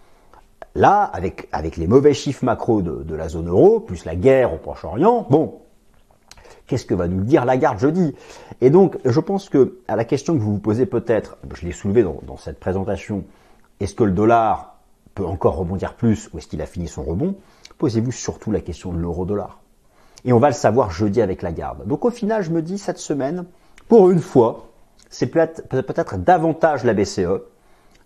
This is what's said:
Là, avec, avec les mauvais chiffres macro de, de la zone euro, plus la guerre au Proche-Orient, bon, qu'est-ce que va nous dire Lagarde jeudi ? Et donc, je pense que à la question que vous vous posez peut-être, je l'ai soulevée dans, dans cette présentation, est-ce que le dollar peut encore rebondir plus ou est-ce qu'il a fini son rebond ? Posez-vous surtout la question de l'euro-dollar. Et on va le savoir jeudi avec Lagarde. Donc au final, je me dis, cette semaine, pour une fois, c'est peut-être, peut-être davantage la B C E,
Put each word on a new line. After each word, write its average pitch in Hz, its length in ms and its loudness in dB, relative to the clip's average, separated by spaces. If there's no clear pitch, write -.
Là, 190 280 4
avec, - 500 -8
avec 80 240 -6
les 82 100 -6
mauvais 139 260 6
chiffres - 320 -6
macro 110 380 0
de, 78 200 -6
de 80 120 -10
la 80 140 -8
zone 82 200 -8
euro, 180 320 6
plus 92 240 -12
la 85 100 -8
guerre 117 380 4
au 78 60 -8
Proche-Orient, 139 720 -2
bon, 135 300 0
qu'est-ce 135 180 -4
que 113 100 -4
va 87 140 0
nous 95 160 -2
dire 135 200 2
Lagarde 131 340 0
jeudi ? 151 360 0
Et 185 80 6
donc, 180 360 4
je 131 160 2
pense 196 280 -4
que 127 300 2
à 107 80 -2
la 113 80 0
question 147 300 -4
que 139 40 0
vous 107 140 -2
vous 104 60 -2
posez 107 260 -2
peut-être, 110 540 -4
je - 100 -14
l'ai 85 80 -8
soulevée 107 300 0
dans, 80 240 -4
dans 64 100 -16
cette - 240 -14
présentation, 95 640 -6
est-ce 98 140 -8
que 123 100 0
le 98 80 2
dollar 110 640 0
peut 92 120 -8
encore 85 300 -2
rebondir 92 380 -6
plus - 380 -2
ou 80 60 -14
est-ce - 80 -18
qu'il 78 140 -10
a 76 60 -8
fini 87 220 -10
son 151 140 -12
rebond ? 135 340 -4
Posez-vous 113 340 -2
surtout - 400 -8
la 87 80 -2
question 87 320 -12
de 85 60 -6
l'euro-dollar. 87 640 -6
Et 127 60 4
on 120 60 8
va 135 100 6
le 127 60 0
savoir 117 360 2
jeudi 107 320 0
avec 92 180 -2
Lagarde. 80 460 -8
Donc 143 180 -4
au 240 60 2
final, 214 320 -4
je 160 80 -6
me 165 100 -2
dis, 180 180 -6
cette 170 200 -8
semaine, 160 480 -6
pour 196 220 8
une 185 80 4
fois, - 480 2
c'est - 180 -6
peut-être, 160 420 0
peut-être 131 500 -4
davantage 156 640 2
la 113 100 2
B 98 100 2
C 95 200 -4
E, 92 220 -4